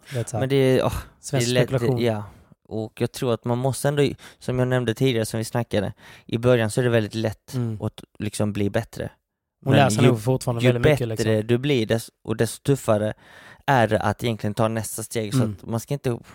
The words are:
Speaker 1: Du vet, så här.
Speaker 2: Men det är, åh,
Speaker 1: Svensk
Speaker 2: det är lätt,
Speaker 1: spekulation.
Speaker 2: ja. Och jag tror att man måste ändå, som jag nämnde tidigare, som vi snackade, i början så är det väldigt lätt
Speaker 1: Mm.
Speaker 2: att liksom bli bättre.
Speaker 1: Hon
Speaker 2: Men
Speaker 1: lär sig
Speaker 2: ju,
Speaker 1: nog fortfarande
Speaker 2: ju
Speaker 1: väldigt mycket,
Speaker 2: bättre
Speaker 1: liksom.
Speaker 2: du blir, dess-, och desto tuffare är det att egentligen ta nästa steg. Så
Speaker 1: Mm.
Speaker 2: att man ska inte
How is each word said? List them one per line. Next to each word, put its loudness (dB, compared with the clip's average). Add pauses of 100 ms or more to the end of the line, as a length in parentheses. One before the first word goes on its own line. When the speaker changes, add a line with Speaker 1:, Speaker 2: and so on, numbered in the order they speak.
(100)
Speaker 1:
Du -10
vet, -4
så -8
här. -4
Speaker 2:
Men -2
det 2
är, 4
åh, 0 (280)
Speaker 1:
Svensk -2
Speaker 2:
det 0
är 0
lätt, 2
Speaker 1:
spekulation. 0
Speaker 2:
ja. 0 (440)
Och -6
jag -2
tror -2
att -8
man -2
måste -2
ändå, 2 (300)
som -4
jag 0
nämnde 0
tidigare, 0
som -4
vi -4
snackade, -2 (340)
i -4
början 4
så -2
är 0
det 2
väldigt 0
lätt -6
Speaker 1:
Mm. -4
Speaker 2:
att -8 (140)
liksom -4
bli -2
bättre. -6 (560)
Speaker 1:
Hon 0
Speaker 2:
Men 6
Speaker 1:
lär 4
sig 2
Speaker 2:
ju, 8
Speaker 1:
nog 0
fortfarande -2
Speaker 2:
ju 6
Speaker 1:
väldigt 4 (100)
mycket, -2
Speaker 2:
bättre 0
Speaker 1:
liksom. 2
Speaker 2:
du 2
blir, 0
dess-, -2 (140)
och -4
desto -2
tuffare 0 (520)
är 4
det 0
att -2
egentligen -4
ta 2
nästa -6
steg. -6
Så 2
Speaker 1:
Mm. -2
Speaker 2:
att -16
man -4
ska -6
inte -4 (160)